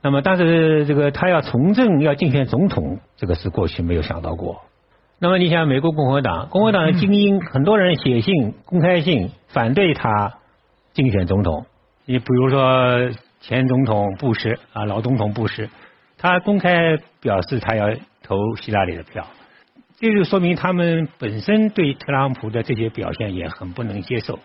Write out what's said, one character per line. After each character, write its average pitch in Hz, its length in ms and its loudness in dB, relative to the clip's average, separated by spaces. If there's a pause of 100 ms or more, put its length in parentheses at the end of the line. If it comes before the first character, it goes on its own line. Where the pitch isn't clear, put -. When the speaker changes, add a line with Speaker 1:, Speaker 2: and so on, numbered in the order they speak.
Speaker 1:
那 143 60 0
么， 139 140 2
但 190 120 2
是 160 520 4
这 147 80 2
个 143 160 2
他 175 180 0
要 165 120 2
从 143 320 0
政， 202 280 4
要 147 140 2
竞 147 160 0
选 131 140 2
总 151 220 0
统， 87 320 -4 (180)
这 107 100 -6
个 87 80 0
是 92 140 -6
过 87 180 -2
去 85 160 -6
没 85 100 -2
有 82 80 0
想 - 200 -6
到 85 140 -8
过。 87 260 -10 (580)
那 175 100 0
么 185 80 2
你 180 120 2
想， 165 180 2
美 135 120 2
国 160 120 0
共 151 180 0
和 139 120 2
党， 87 280 -2
共 196 140 2
和 220 80 2
党 180 160 2
的 185 60 2
精 190 200 2
英， 202 240 2
Speaker 2:
嗯。 180 40 -2
Speaker 1:
很 139 220 -2
多 208 140 4
人 180 180 2
写 123 260 0
信、 127 340 0 (100)
公 180 160 0
开 175 200 2
信 143 280 0 (200)
反 120 260 0
对 180 180 4
他 104 400 0 (600)
竞 131 180 2
选 95 160 0
总 98 160 2
统。 80 240 -2 (380)
你 127 120 -2
比 113 120 -4
如 127 200 2
说 127 640 2 (300)
前 131 260 0
总 127 180 2
统 101 320 -2
布 123 160 0
什， 110 240 -2 (160)
啊， 107 120 -6
老 104 160 -4
总 123 160 -2
统 104 160 -2
布 110 140 -4
什， 104 220 -8 (480)
他 180 220 0
公 208 180 0
开 170 400 2 (240)
表 101 220 0
示 123 160 -4
他 113 160 -2
要 104 160 0 (320)
投 98 120 -4 (240)
希 - 120 -10
拉 101 140 2
里 87 100 -6
的 85 80 -14
票。 - 240 -14 (720)
这 226 120 2
就 202 120 2
说 196 160 0
明 175 160 2
他 185 180 -2
们 165 340 0 (120)
本 107 220 -6
身 214 280 2
对 160 240 0
特 - 180 -8
朗 135 220 0
普 113 160 -8
的 113 140 -4
这 131 100 -2
些 113 160 -2
表 90 240 -8
现 101 220 -6
也 85 120 -6
很 90 240 -12
不 117 120 -10
能 101 180 -8
接 117 180 -4
受。 110 260 -10